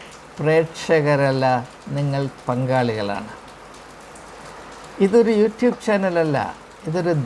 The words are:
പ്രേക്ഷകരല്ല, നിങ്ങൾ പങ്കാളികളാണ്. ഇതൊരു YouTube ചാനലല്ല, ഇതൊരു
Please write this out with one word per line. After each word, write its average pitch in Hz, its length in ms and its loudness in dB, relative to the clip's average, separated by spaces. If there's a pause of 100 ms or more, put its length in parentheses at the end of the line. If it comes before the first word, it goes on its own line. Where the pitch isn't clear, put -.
(380)
പ്രേക്ഷകരല്ല, 147 1080 2 (520)
നിങ്ങൾ 139 260 -2 (240)
പങ്കാളികളാണ്. 117 880 -2 (1700)
ഇതൊരു 226 340 6
YouTube 226 460 2
ചാനലല്ല, 175 500 2 (520)
ഇതൊരു 170 240 0 (140)